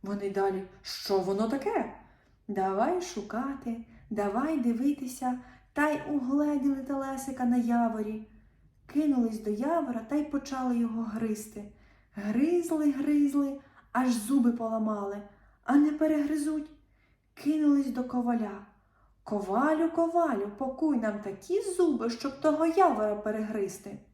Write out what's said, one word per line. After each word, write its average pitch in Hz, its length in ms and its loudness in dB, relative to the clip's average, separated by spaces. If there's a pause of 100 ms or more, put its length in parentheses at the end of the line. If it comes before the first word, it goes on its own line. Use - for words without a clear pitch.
Вони 202 260 -4
далі: 196 340 0 (180)
«Що - 380 -2
воно 196 280 0
таке?» 277 460 -2 (540)
Давай 202 540 0
шукати, 233 840 -8 (240)
давай 226 500 -2
дивитися, 247 800 -2 (340)
та 294 160 2
й 302 100 0 (100)
угледіли 285 680 0
телесика 269 680 -4
на 240 120 4
яворі. 226 720 0 (580)
Кинулись 247 580 2
до 214 60 -2
явора 247 600 0
та 285 60 0
й 302 80 2
почали 262 540 -2
його 226 260 0
гризти. 214 680 -6 (440)
Гризли, 302 760 2
гризли, 277 680 2 (320)
аж 254 200 2
зуби 233 400 2
поламали, 214 680 -2 (420)
а 262 120 4
не 294 160 8
перегризуть. 302 800 0 (640)
Кинулись 285 560 2
до 247 140 -2
коваля. 233 600 -2 (580)
«Ковалю, 254 680 2
ковалю, 330 680 0
покуй 269 400 0
нам 214 220 -2
такі 202 420 -4
зуби, 330 480 2
щоб 277 320 -6
того 311 240 2
явора 269 500 2
перегризти». 208 840 -6 (140)